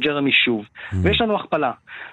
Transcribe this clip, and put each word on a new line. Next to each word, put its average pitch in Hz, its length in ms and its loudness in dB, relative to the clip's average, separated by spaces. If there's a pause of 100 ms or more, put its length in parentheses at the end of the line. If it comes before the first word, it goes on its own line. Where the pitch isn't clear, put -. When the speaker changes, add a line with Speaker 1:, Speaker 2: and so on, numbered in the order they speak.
Speaker 1:
ג'רמי 143 320 2
שוב. 110 320 2
Speaker 2:
Mm. - 380 -10
Speaker 1:
ויש 208 180 2
לנו 220 160 2
הכפלה. 147 360 -2 (400)